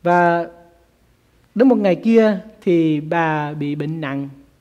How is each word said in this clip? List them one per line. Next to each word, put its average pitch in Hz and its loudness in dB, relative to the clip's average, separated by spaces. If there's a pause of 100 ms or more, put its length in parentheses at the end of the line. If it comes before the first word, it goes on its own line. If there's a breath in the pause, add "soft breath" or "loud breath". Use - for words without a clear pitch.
Và 170 2 (1080)
đến 247 4
một 247 4
ngày 196 0
kia 220 2 (220)
thì 165 0
bà 156 -4
bị 147 -6
bệnh 151 -8
nặng 139 -8 (320)